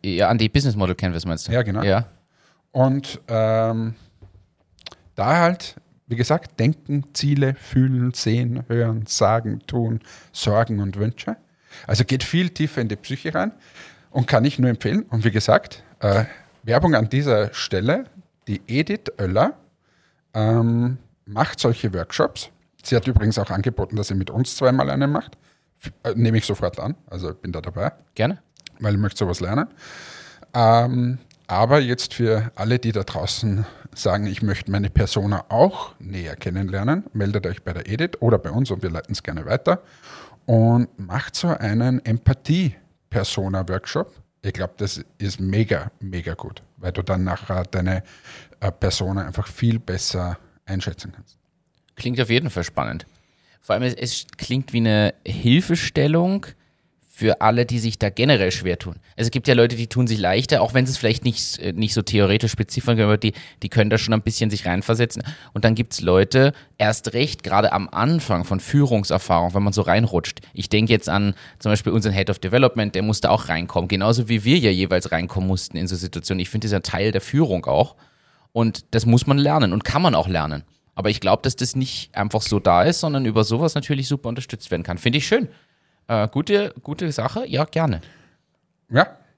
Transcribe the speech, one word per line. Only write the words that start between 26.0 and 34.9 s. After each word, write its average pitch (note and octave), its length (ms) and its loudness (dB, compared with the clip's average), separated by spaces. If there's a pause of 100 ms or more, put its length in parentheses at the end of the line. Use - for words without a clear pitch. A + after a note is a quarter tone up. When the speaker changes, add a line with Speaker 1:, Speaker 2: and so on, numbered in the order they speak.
Speaker 2:
äh, A#2 120 -4
nehme A2+ 220 4
ich - 80 0
sofort - 340 -4
an, C#3 160 -6 (120)
also F2 260 -8
bin - 180 -10
da E2 100 -8
dabei. - 300 -6 (240)
Speaker 1:
Gerne. C#3+ 240 -2 (400)
Speaker 2:
Weil G#2 140 0
ich G2 60 2
möchte G#2 200 -2
sowas F2 200 -2
lernen. G#2+ 280 -2 (840)
Ähm, B2 640 4 (300)
aber A#2 320 4
jetzt B2 340 -2
für A2+ 420 0
alle, A#2 240 0
die A2+ 120 -2
da G2+ 120 -2
draußen G2+ 640 -2 (280)
sagen, G#2 320 0
ich G2+ 160 -4
möchte G2+ 300 -2
meine G2 180 0
Persona G2+ 600 0